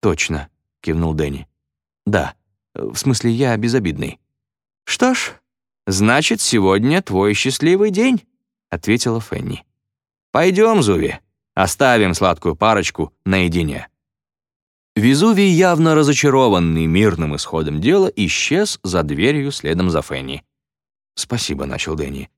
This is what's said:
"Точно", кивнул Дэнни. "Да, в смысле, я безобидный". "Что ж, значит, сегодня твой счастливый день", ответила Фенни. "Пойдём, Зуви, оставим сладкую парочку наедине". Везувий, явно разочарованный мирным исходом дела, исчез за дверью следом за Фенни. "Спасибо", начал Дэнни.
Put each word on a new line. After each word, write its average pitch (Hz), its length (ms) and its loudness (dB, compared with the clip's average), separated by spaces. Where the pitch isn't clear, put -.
"Точно", 78 480 -4
кивнул 80 320 -2
Дэнни. 71 340 -6
"Да, 95 300 -2
в - 220 -10
смысле, 120 360 -2
я 120 260 0
безобидный". 95 600 -4
"Что 254 320 0
ж, - 180 -6
значит, 117 540 2
сегодня 110 600 2
твой 101 320 0
счастливый 170 560 0
день", 226 340 0
ответила 113 520 -2
Фенни. - 440 -10
"Пойдём, 190 520 4
Зуви, 82 320 0
оставим 104 580 2
сладкую 85 420 0
парочку 101 580 0
наедине". 87 600 -2
Везувий, 185 540 4
явно 165 440 4
разочарованный 127 920 2
мирным 82 500 0
исходом 76 460 -6
дела, 185 340 2
исчез 147 680 -2
за 92 220 -2
дверью 143 480 -2
следом 87 380 -2
за 78 120 0
Фенни. 67 420 -10
"Спасибо", 71 500 -6
начал 78 300 -6
Дэнни. 69 420 -10